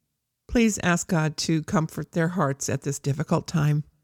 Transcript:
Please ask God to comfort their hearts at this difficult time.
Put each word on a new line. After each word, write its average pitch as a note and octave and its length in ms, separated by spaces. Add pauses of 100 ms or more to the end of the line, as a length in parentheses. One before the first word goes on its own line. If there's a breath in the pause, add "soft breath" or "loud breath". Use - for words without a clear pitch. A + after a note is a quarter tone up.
(480)
Please A3+ 340
ask F3 260
God D#3 300
to D#3+ 240
comfort D#3+ 500
their E3 160
hearts D#3 400
at C3+ 140
this C#3+ 160
difficult D3 480
time. D3+ 380 (180)